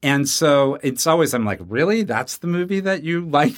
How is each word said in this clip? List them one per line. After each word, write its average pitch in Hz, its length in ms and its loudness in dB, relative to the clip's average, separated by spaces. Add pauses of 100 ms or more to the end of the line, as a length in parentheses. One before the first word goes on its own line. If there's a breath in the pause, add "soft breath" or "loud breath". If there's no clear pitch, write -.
And 139 280 2
so 143 520 2
it's 135 280 -2
always, 160 260 2
I'm 117 100 0
like, 101 220 -2
"Really? 165 380 0
That's 120 340 -4
the 170 80 -8
movie 180 320 -2
that 190 240 -2
you 170 240 -4
<laughs> 143 120 0
like 147 200 2